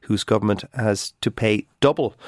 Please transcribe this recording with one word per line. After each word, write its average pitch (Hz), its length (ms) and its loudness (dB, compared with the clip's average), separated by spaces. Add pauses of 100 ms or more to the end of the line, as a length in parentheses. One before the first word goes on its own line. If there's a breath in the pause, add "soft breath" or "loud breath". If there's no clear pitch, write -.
whose 104 220 -2
government 104 400 0 (100)
has 110 460 -2
to 117 100 -2
pay 107 360 0 (120)
double 139 360 2 (140 loud breath)